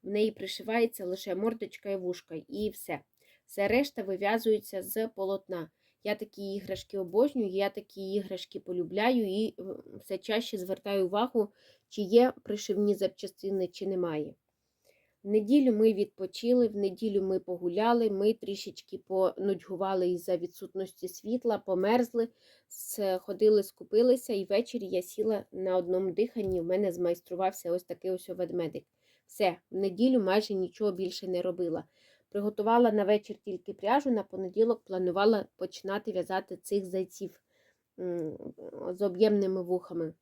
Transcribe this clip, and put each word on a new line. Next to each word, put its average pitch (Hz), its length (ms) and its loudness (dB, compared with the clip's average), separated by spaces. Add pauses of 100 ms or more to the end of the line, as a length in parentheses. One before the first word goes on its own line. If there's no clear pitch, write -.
В 196 60 -12
неї 214 220 2
пришивається 220 720 -2
лише 180 300 -4
мордочка 214 560 -4
і 196 60 0
вушка, 180 380 -6 (140)
і 208 220 -4
все. - 300 -8 (460)
Все 196 220 -2
решта 240 340 2
вив'язується 202 800 0
з 220 260 -4
полотна. 190 640 -6 (340)
Я 208 100 -2
такі 202 400 -10
іграшки 196 440 -8
обожнюю, 214 500 0
я 196 220 0
такі 196 420 -10
іграшки 190 480 -6
полюбляю 196 680 0
і, 202 300 -2
м, 190 240 -10 (220)
все 190 140 -8
чаще 220 400 -2
звертаю 190 480 -2
увагу, 208 420 0 (400)
чи - 140 -6
є 233 300 6 (100)
пришивні 208 520 -2
запчастини, 190 760 -4
чи 185 180 -10
немає. 160 480 -4 (880)
В 196 60 -12
неділю 226 440 4
ми 220 200 6
відпочили, 214 760 0
в 208 80 -4
неділю 202 460 0
ми 190 180 0
погуляли, 208 680 0
ми 202 220 2
трішечки - 680 -8
понудьгували 190 1120 0
із-за 180 280 -2
відсутності 185 720 -8
світла, 226 500 -2
померзли, 226 680 2 (400)
сходили, 202 960 2
скупилися, 247 680 2
і 196 120 -2
ввечері 202 420 -2
я 180 160 0
сіла 214 500 -2
на 185 240 -2
одному 185 340 0
диханні, 190 500 -2
в 165 40 -4
мене 185 280 0
змайструвався 175 800 -2
ось 180 120 -2
такий 180 260 -8
ось 185 180 -6
ведмедик. 175 560 -6 (420)
Все, 180 300 0 (140)
в 170 60 -8
неділю 202 460 4
майже 202 320 2
нічого 190 380 -2
більше 185 360 -6
не 180 140 -2
робила. 175 420 -2 (440)
Приготувала 214 640 4
на 208 120 4
вечір 208 400 2
тільки 202 300 -8
пряжу, 262 360 2
на 214 120 2
понеділок 202 600 0
планувала 190 640 2 (100)
починати 196 560 -6
в'язати 185 440 -4
цих 196 300 -2
зайців, 185 540 -6 (580)
м, 175 400 -6 (520)
з 180 120 -4
об'ємними 196 600 4
вухами. 175 600 -4